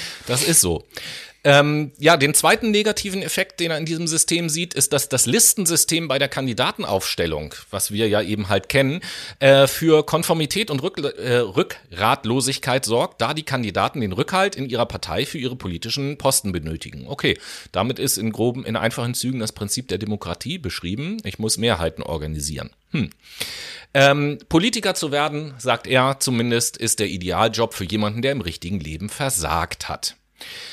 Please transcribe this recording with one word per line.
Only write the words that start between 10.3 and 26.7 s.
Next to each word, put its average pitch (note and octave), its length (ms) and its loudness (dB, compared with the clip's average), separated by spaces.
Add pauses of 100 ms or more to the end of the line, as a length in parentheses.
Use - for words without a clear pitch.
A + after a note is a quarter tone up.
und C#3 120 -2
Rück-, F#3 180 -6
äh, B2 380 0
Rückgratlosigkeit B2 1500 0
sorgt, A#2+ 380 0
da B2 120 0
die D#3 100 -6
Kandidaten A#2 580 -2
den G2+ 100 0
Rückhalt F#3+ 460 0
in C3+ 100 -6
ihrer A#2 200 0
Partei F2+ 380 -4
für - 120 -10
ihre B2+ 180 -4
politischen A#2+ 600 -6
Posten B2+ 340 0
benötigen. D#2 560 -6
Okay, - 300 0 (340)
damit A2+ 280 0
ist C3+ 180 0
in G#2+ 160 -2
groben, A#2+ 320 0
in A2 100 -4
einfachen A#2+ 380 -2
Zügen B2+ 260 -4
das G#2+ 140 -4
Prinzip G#2+ 340 -6
der F#2+ 120 -2
Demokratie G#2+ 580 -6
beschrieben. C3+ 640 -6
Ich - 160 -8
muss A2 180 -2
Mehrheiten E2+ 460 0
organisieren. D2+ 680 -6 (200)
Hm. C3+ 200 -2 (840)
Ähm, C#3+ 460 4 (100)
Politiker G3 460 2
zu D3+ 180 -4
werden, D3 460 -2
sagt A#2 280 0
er C3 320 4
zumindest, A#2 560 0